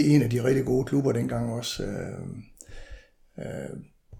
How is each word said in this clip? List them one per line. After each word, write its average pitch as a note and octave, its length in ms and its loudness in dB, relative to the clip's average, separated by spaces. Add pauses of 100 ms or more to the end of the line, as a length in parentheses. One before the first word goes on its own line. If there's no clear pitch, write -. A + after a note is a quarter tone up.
en D3 180 8
af A#2 60 0
de A#2+ 140 0
rigtig C3 220 4
gode B2+ 200 2
klubber C3+ 260 2
dengang A#2 420 0
også. - 300 -6
Øh, F#2 360 -6 (1200)
øh, - 300 -8 (500)